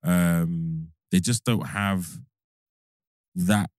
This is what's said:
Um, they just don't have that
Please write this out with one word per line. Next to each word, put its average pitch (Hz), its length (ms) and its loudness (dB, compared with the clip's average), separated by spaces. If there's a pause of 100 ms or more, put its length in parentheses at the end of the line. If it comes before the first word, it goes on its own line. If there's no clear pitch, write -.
Um, 82 840 0 (220)
they 92 80 4
just 117 260 -2
don't 113 220 0
have 98 520 -4 (1160)
that 98 440 2